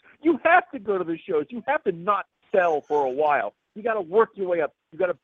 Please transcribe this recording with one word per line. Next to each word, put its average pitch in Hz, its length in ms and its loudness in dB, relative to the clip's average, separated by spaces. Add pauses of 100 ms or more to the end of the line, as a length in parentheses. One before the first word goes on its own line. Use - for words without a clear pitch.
(220)
You 311 220 2
have 349 280 4
to 262 80 -10
go 196 180 -2
to 180 60 -4
the 165 140 -6 (100)
shows. 151 220 0
You 240 180 -12
have 285 160 -2
to 196 80 0
not 180 340 -2 (260)
sell 170 360 2
for 143 180 0
a 131 40 -2
while. 135 440 0 (220)
You 208 80 -10
gotta 220 180 -2
work 202 340 2
your 190 120 -4
way 170 140 0
up. 143 120 -4 (180)
You 156 60 -12
gotta 180 260 -2